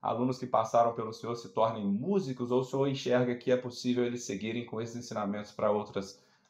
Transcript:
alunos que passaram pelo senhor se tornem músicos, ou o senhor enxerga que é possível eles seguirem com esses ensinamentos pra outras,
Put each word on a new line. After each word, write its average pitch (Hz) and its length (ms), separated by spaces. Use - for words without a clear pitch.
alunos 123 360
que 127 80
passaram 117 480
pelo 110 200
senhor 113 220
se - 180
tornem 110 320
músicos, 127 640
ou 127 100
o 131 40
senhor 135 240
enxerga 123 480
que 127 140
é 123 60
possível 123 480
eles 120 200
seguirem 110 420
com 110 120
esses 117 180
ensinamentos 104 540
pra 110 200
outras, 104 520